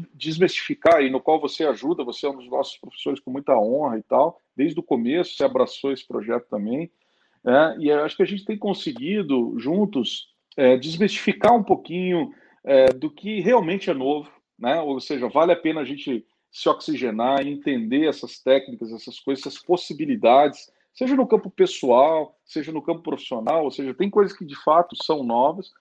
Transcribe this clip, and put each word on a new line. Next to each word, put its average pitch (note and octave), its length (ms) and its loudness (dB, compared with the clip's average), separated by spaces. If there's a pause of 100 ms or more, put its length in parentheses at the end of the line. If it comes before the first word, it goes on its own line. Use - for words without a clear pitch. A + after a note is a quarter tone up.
(160)
desmistificar, D#3 880 2
e C3 80 0
no C3 100 -2
qual D#3 180 2
você D3 240 -4
ajuda, C#3+ 400 -2
você A#2+ 220 -10
é C#3+ 60 0
um C3+ 60 -12
dos B2 120 -20
nossos C3+ 280 -4
professores - 420 -8
com - 100 -14
muita C#3 260 0
honra A#2+ 440 0
e - 20 -14
tal, C#3 400 0 (140)
desde D#3 240 0
o E3+ 40 -8
começo C#3+ 520 -2
você - 80 -2
abraçou C3 480 0
esse C3 160 -8
projeto A#2 420 -4
também, A#2 400 -6 (540)
né? D3 360 4
E D3+ 100 -2
eu D3 140 2
acho D#3 140 -6
que G3+ 60 2
a - 20 2
gente F#3+ 200 -6
tem G#3+ 120 -6
conseguido, D3 1040 -4
juntos, D3 720 -4 (280)
é, C3 180 6
desmistificar E3 800 0
um A#3 100 4
pouquinho, F3+ 680 -2 (320)
é, C3 240 6
do C3 240 -2
que G#3 280 -8
realmente F#3+ 520 0
é - 20 2
novo, C#3+ 340 -2 (300)
né? C#3 240 -2
Ou C#3 180 -4
seja, B2 300 -4
vale D#3+ 220 4
a E3 40 6
pena D#3+ 260 -2
a C#3 40 -4
gente C3+ 400 -8 (260)
se - 160 -4
oxigenar, C3 800 0
entender C#3 600 -2
essas - 320 -6
técnicas, B2 520 0
essas A2+ 280 -16
coisas, C3+ 260 -6
essas C#3 160 -14
possibilidades, C#3+ 1080 2 (240)
seja C4 200 0
no B3+ 120 2
campo G#3 240 0
pessoal, D3+ 920 2
seja D#3 280 -10
no D#3 100 -8
campo E3 220 -6
profissional, C#3+ 640 -2
ou C3+ 40 -2
seja, C3+ 240 -8
tem G3 160 -2
coisas G3+ 260 2
que - 80 -14
de C#3+ 120 -14
fato E3 400 2
são D3+ 280 -4
novas, C3 580 0